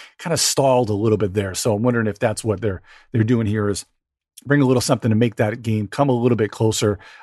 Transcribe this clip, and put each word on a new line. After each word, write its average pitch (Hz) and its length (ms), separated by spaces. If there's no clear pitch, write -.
kinda 165 180
stalled 127 520
a 107 40
little 107 240
bit 98 160
there. 98 200
So 107 220
I'm 104 80
wondering 117 240
if 101 120
that's 110 240
what 101 180
they're, 98 200
they're 110 120
doing 113 240
here 104 220
is 95 160
bring 143 160
a 135 40
little 127 160
something 123 280
to 110 60
make 113 220
that 113 240
game 110 260
come 143 220
a 131 40
little 120 220
bit 107 160
closer, 107 480